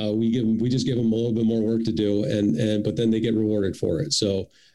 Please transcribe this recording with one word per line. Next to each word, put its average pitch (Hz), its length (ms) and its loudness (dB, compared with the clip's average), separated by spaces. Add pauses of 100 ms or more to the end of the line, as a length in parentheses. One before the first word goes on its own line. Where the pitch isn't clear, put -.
Uh, 104 120 -2
we 113 180 0
give 120 140 0
'em, 110 140 2
we 120 100 0
just 127 180 0
give 131 100 0
'em 113 160 2
a 110 40 0
little 117 160 0
bit 113 120 0
more 113 180 2
work 113 220 0
to 113 80 0
do, 104 320 0
and, 104 320 0
and, 107 280 0
but 107 100 -2
then 117 160 2
they 110 80 2
get 113 160 0
rewarded 107 420 0
for 90 240 -2
it. - 120 -6
So 98 360 0 (260)